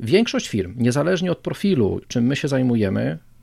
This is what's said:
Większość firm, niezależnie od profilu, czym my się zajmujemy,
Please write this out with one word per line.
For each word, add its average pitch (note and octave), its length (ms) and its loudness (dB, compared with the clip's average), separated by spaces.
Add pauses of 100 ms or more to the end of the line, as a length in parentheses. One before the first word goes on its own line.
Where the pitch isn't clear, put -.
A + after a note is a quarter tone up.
Większość G3+ 460 0
firm, F#2 300 -4
niezależnie D#3 540 0
od D#3+ 60 -4
profilu, B2+ 680 0
czym A#2+ 180 0
my C3+ 100 2
się - 120 -2
zajmujemy, A#2+ 680 0 (240)